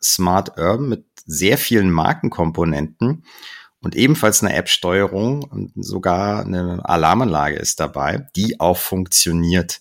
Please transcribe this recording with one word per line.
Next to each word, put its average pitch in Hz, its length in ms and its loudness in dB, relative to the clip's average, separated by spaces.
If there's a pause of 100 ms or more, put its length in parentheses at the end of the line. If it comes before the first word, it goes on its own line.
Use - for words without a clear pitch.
Smart 92 560 0
Urban 107 320 0
mit - 160 -4 (220)
sehr 92 320 2
vielen 101 320 2
Markenkomponenten 82 1300 0 (560)
und - 160 -6
ebenfalls 120 460 2
eine - 140 0
App-Steuerung 98 880 0
und 101 320 -10
sogar 95 680 -2
eine 90 420 -4
Alarmanlage 80 720 2
ist - 220 -4
dabei, 73 560 -4
die 104 240 -2
auch 87 180 4
funktioniert. 85 1040 0